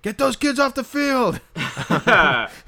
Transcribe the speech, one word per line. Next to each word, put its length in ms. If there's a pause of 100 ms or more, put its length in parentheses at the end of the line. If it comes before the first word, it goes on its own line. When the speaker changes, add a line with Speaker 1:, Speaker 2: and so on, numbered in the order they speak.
Speaker 1:
Get 160
those 160
kids 240
off 160
the 100
field." 640
<laughs> 80
Speaker 2:
<laughs> 960 (180)